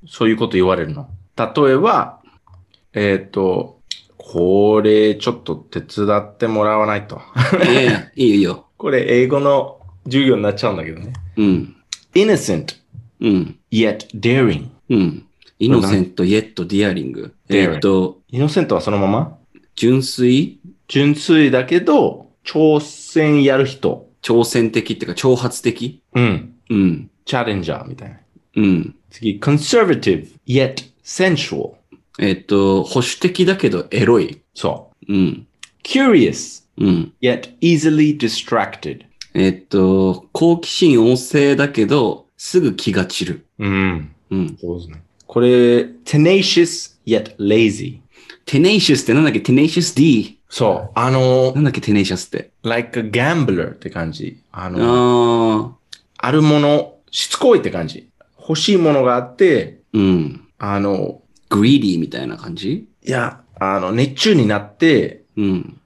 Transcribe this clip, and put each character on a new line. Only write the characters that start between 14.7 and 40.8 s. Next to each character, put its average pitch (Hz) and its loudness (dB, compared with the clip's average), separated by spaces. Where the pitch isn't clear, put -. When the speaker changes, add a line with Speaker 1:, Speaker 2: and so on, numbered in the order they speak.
Speaker 2:
う 95 0
ん。 85 -2
Innocent 101 2
yet 101 0
daring。 92 -2
Speaker 1:
daring。 - -14
Speaker 2:
え 98 2
ー 80 -4
っ 76 -8
と、 95 0
Speaker 1:
イ 120 -8
ノ 147 0
セ 165 0
ン - -4
ト 107 -2
は 90 0
そ - -6
の 101 0
ま 98 0
ま？ 113 -2
Speaker 2:
純 127 2
粋？ 127 0
Speaker 1:
純 143 2
粋 151 2
だ 127 2
け 175 0
ど、 240 0
挑 156 2
戦 151 0
や 135 4
る 135 2
人。 - -6
Speaker 2:
挑 117 2
戦 113 -2
的 110 -4
っ - -10
て - -10
い - -8
う 87 -8
か、 - -12
挑 127 2
発 123 -6
的？ - -6
Speaker 1:
う 123 0
ん。 110 -2
Speaker 2:
う 117 -4
ん。 90 0
Speaker 1:
チ - -4
ャ 120 -2
レ 110 -4
ン 95 -6
ジ 80 -6
ャ 67 -12
ー - -20
み 85 -16
た 101 -18
い 90 -18
な。 82 -20
Speaker 2:
う 110 2
ん。 95 0
Speaker 1:
次、 107 -8
conservative 147 0
yet 131 -2
sensual。 - -4
Speaker 2:
え 98 0
ー 92 -8
っ - -20
と、 98 2
保 - -2
守 156 -2
的 180 0
だ 190 2
け 131 0
ど - -4
エ 107 -2
ロ 117 4
い。 - -6
Speaker 1:
そ - -8
う。 98 -4
Speaker 2:
う 101 0
ん。 92 -2
Speaker 1:
curious - 0
Speaker 2:
う - 0
ん。 90 0
Speaker 1:
yet - -2
easily 151 2
distracted。 107 -4
Speaker 2:
え 95 2
ー 92 -4
っ - -20
と、 95 0
好 170 2
奇 - -12
心 151 2